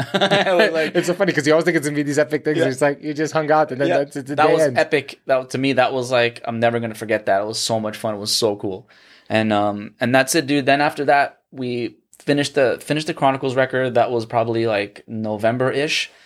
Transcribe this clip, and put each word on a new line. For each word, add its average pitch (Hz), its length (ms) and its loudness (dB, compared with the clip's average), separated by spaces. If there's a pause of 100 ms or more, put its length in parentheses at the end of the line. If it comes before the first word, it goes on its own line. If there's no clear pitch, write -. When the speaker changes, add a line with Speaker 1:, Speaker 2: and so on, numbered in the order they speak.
(140)
Speaker 1:
It 196 420 0
was 208 160 4
like 160 220 -2
Speaker 2:
<laughs> - 20 -4
It's 170 120 0
so 175 60 0
funny 175 200 0
'cause 139 120 -2
you 151 60 6
always 160 140 4
think 180 100 2
it's 143 100 -2
gonna 147 100 -4
be 147 80 0
these 143 160 0
epic 147 240 -2
things. 151 140 0
Speaker 1:
Yeah. 143 100 2
Speaker 2:
It's 127 120 -4
like 143 220 0
you 151 100 -6
just 147 220 -4
hung 156 160 0
out, 151 220 4
and 127 80 -4
then 143 80 2
Speaker 1:
Yeah. 175 100 2
Speaker 2:
that's, 143 180 -4
it's 131 140 -10
the 147 60 -6
Speaker 1:
That 151 100 4
Speaker 2:
day 165 80 4
Speaker 1:
was 160 80 4
Speaker 2:
ends. 135 160 2
Speaker 1:
epic. 151 480 0
That, 131 240 0
to 127 80 -4
me, 135 160 2
that 123 180 2
was 127 180 -4
like, 120 360 2
I'm 117 140 -4
never 117 200 2
gonna 113 140 -6
forget 110 320 -2
that. 98 160 2
It 107 40 -6
was 110 120 -8
so 113 200 -2
much 107 200 -4
fun. 110 160 -4
It 101 40 -8
was 104 160 -4
so 104 220 2
cool. 104 320 -8 (400)
And, 110 240 0
um, 104 480 -2
and 120 140 2
that's 131 200 2
it, 151 120 0
dude. 143 180 0
Then 139 160 2
after 147 260 -2
that, 143 340 2 (100)
we 123 480 -8 (220)
finished 143 340 0
the, 120 260 2
finished 156 260 -4
the 170 80 -4
Chronicles 135 400 0
record. 127 400 0
That 120 160 2
was 117 160 -2
probably, 113 400 0
like, 101 400 -4
November-ish. 113 1040 -2 (160)